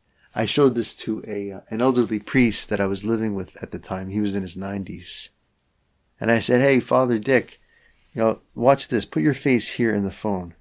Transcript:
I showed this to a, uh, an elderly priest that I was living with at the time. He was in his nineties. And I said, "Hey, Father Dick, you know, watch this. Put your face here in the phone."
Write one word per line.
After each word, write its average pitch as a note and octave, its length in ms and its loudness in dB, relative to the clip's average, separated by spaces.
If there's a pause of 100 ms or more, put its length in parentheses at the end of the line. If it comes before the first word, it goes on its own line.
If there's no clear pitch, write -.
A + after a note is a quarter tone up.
(380)
I A2+ 60 0
showed C3 300 4
this A2+ 220 -4
to A2 300 -6
a, G2+ 240 -6
uh, F#2+ 100 -12 (100)
an A2+ 100 -4
elderly A#2+ 380 2
priest A#2 500 2
that G#2 120 0
I G2+ 40 0
was G2 220 -4
living A2 280 -2
with F#2+ 280 -8
at - 80 -10
the F2+ 80 -10
time. F#2+ 320 -8
He G#2 100 -2
was G2+ 140 -2
in G2 80 -2
his F2 120 -10
nineties. F#2+ 760 -8 (920)
And A2 100 0
I A2+ 100 4
said, B2 200 2
"Hey, C3+ 180 4
Father B2 400 2
Dick, A#2 400 0 (540)
you - 80 -6
know, A2 200 2 (140)
watch C3+ 340 4
this. A2+ 180 0
Put - 160 -4
your D3+ 100 4
face C3 380 0
here A2+ 240 0
in G#2 80 0
the F#2+ 80 -4
phone." F#2 500 -6